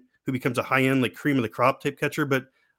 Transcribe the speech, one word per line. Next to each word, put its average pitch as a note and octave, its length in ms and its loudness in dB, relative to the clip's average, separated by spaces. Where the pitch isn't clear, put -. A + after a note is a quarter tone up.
who C3+ 40 -2
becomes B2 280 -2
a - 40 -2
high-end, C3 380 2
like, A2+ 140 -2
cream C#3+ 220 0
of B2+ 40 2
the A2 80 -2
crop C3 320 0
type C#3 180 -6
catcher, D3 280 -2
but C3 180 0